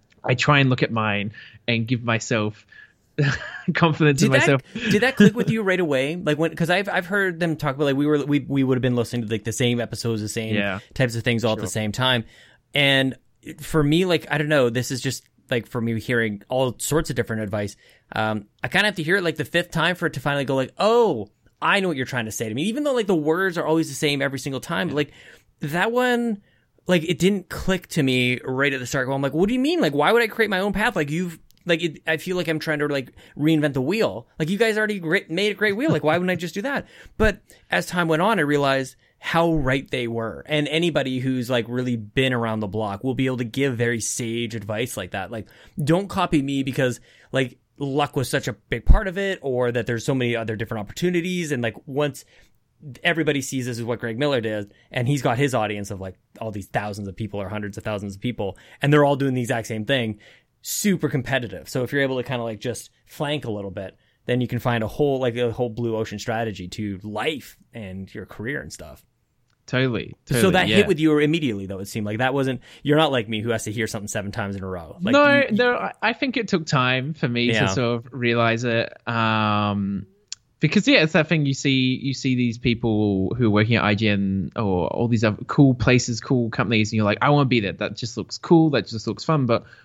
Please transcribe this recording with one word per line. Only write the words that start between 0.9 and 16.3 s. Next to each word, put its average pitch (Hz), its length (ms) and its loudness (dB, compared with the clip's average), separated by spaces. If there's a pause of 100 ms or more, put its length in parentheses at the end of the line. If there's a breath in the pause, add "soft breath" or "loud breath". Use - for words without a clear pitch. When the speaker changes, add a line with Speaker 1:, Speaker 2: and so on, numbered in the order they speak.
Speaker 1:
mine 107 400 -2 (340 loud breath)
and 117 200 0
give 120 180 -2
myself 110 640 -2 (500 loud breath)
<laughs> - 580 -2
confidence 151 460 4
Speaker 2:
Did 151 60 4
Speaker 1:
in 135 60 2
Speaker 2:
that, 131 80 6
Speaker 1:
myself. 143 220 4 (120)
Speaker 2:
did 208 280 0
that 254 140 2
click 208 180 8
with 233 160 -2
you 220 120 0
right 185 180 2
away? 143 360 0
Like, 151 220 -2
when, 160 160 -2
'cause 165 160 0
I've, 202 180 0
I've 180 180 -2
heard 185 340 0
them 165 160 0
talk 143 200 -2
about, 143 100 0
like, 135 100 2
we 147 100 2
were, 147 180 4
we, 143 160 2
we 135 240 0
would 131 120 4
have 120 60 0
been 123 140 2
listening 120 300 -2
to, - 60 -6
like, 110 120 -2
the 113 80 -2
same 120 280 0
episodes, 113 420 -4
the 107 60 -4
same 110 260 -4
Speaker 1:
Yeah. 101 260 -2 (140)
Speaker 2:
types 117 220 0
of 113 60 -4
things 117 220 0
all 110 80 2
at 107 60 -2
the 104 40 -6
Speaker 1:
Sure. 107 80 -4
Speaker 2:
same 107 220 -2
time. 127 320 0 (500 soft breath)
And 139 420 2 (440)
for 156 220 0
me, 156 220 4
like, 170 260 0
I 147 80 0
don't 151 100 -2
know, 135 220 4
this 120 200 -2
is 127 100 -4
just, - 240 -4 (260)
like, 117 160 -2
for 123 140 -6
me 113 180 0
hearing 110 500 -2